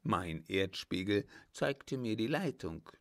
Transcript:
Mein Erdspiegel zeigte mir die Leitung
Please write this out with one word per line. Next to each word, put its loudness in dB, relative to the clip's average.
Mein 0
Erdspiegel 0
zeigte -2
mir 0
die 0
Leitung -2